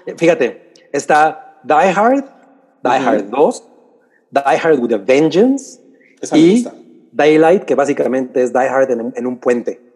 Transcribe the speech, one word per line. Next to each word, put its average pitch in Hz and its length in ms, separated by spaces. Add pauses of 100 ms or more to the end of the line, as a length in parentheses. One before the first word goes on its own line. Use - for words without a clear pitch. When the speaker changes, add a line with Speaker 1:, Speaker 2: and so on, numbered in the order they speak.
Speaker 1:
eh, - 100
fíjate, 135 560 (200)
está 151 720
Die 151 100
Hard, 202 500 (580)
Die 123 160
Speaker 2:
Ujú. 131 100
Speaker 1:
Hard 104 220
dos, 151 340 (680)
Die 131 100 (220)
Hard 160 180
with 117 120
a 110 60
Vengeance 160 840 (400)
Speaker 2:
Esa - 160
me 151 60
Speaker 1:
y 170 100 (100)
Speaker 2:
gusta. - 120 (380)
Speaker 1:
Daylight, 160 520
que 139 100
básicamente 131 680
es 120 100
Die 127 160
Hard 135 240
en 117 80
un, 120 160
en 123 100
un 127 120
puente, 120 420 (160)